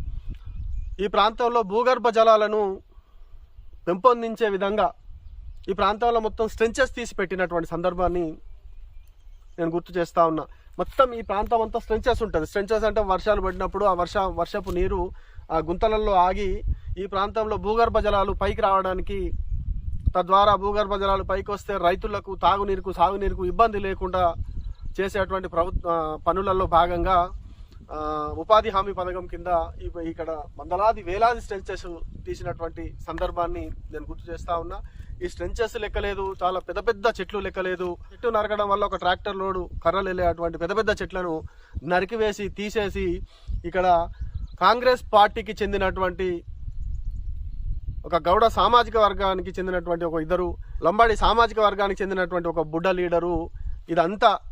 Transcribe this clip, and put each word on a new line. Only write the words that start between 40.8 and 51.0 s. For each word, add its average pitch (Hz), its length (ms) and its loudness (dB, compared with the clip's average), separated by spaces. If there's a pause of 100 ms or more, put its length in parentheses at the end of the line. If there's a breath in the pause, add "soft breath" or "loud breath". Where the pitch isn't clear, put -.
చెట్లను 175 400 -4 (420 loud breath)
నరికివేసి, 202 640 0
తీసేసి, 196 720 -2 (440 loud breath)
ఇక్కడ 175 440 4 (520 loud breath)
కాంగ్రెస్ 240 420 4 (120)
పార్టీకి 208 380 4
చెందినటువంటి 185 920 -2 (1600)
ఒక - 80 -2
గౌడ 175 320 6
సామాజిక 220 500 4
వర్గానికి 190 540 2
చెందినటువంటి 175 540 -2
ఒక 165 160 -2
ఇద్దరు, 175 360 0 (280 soft breath)
లంబాడి 214 320 6